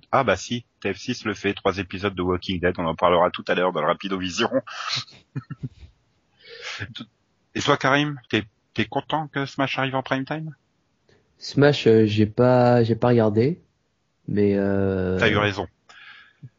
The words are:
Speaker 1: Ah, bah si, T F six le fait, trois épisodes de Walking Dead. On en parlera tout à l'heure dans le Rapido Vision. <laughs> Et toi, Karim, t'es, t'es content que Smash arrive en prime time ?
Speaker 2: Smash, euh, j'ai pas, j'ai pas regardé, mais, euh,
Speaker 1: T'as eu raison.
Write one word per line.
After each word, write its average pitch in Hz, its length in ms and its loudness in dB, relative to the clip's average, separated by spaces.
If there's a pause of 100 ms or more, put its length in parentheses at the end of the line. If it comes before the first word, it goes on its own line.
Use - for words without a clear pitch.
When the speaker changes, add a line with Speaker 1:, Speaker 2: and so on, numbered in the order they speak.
(120)
Speaker 1:
Ah, 131 100 4
bah 117 140 2
si, - 300 -8 (140)
T 101 120 -4
F 92 60 -8
six - 260 -8
le 107 80 -2
fait, 101 220 -2
trois 95 240 -2
épisodes 95 360 -4
de 92 60 -6
Walking 90 400 -2
Dead. 90 160 0
On 90 80 -6
en 82 100 -2
parlera 87 360 4
tout - 180 -12
à 98 60 0
l'heure 90 180 0
dans 82 80 -2
le 76 60 -2
Rapido 95 320 -2
Vision. 92 320 -2 (840)
<laughs> 131 60 -8 (2250)
Et 110 60 -6
toi, 143 180 2
Karim, 143 500 2
t'es, 107 160 -2 (300)
t'es 110 100 0
content 147 440 -6
que 139 180 -4
Smash 135 320 -4
arrive 131 160 -2
en 135 80 -2
prime 135 240 -4
time ? 156 280 -8 (840)
Speaker 2:
Smash, - 480 2
euh, 110 180 8
j'ai 104 220 2
pas, 123 580 4
j'ai 113 120 0
pas 123 120 0
regardé, 117 540 2 (640)
mais, 101 280 2
euh, 95 640 0
Speaker 1:
T'as 110 120 4
eu 104 80 0
raison. 101 280 0 (920)